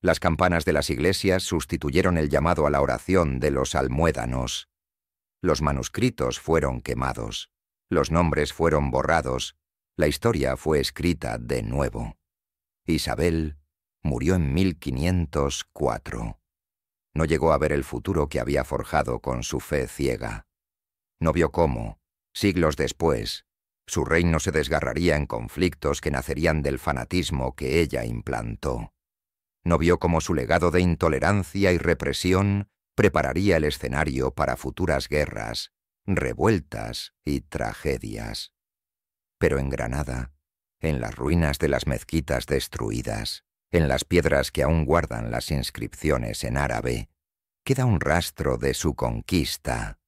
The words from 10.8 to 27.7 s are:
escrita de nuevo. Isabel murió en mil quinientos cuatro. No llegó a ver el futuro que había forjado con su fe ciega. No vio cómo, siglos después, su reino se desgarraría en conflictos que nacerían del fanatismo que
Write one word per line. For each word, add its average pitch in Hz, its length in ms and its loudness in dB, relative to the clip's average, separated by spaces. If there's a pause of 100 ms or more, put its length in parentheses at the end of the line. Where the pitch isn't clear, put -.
escrita 65 580 -2
de 58 240 -4
nuevo. 57 560 -4 (680)
Isabel 80 720 0 (460)
murió 71 340 0
en 73 180 2
mil 92 240 2
quinientos 73 920 -2
cuatro. 57 680 -4 (720)
No 78 100 2
llegó 80 280 4
a 71 60 4
ver 73 140 2
el 71 100 0
futuro 73 460 -2
que 73 100 -4
había 65 260 0
forjado 67 560 -2
con 62 220 -4
su 67 180 -4
fe 65 280 -2
ciega. 58 580 -4 (720)
No 80 140 2
vio 80 180 2
cómo, 57 480 0 (360)
siglos 85 420 2
después, 67 680 -2 (400)
su - 180 -2
reino 82 340 2
se 76 140 -2
desgarraría 73 640 0
en 73 100 0
conflictos 71 760 -2
que 76 100 -2
nacerían 73 520 0
del 69 160 -2
fanatismo 67 800 -2
que 69 240 0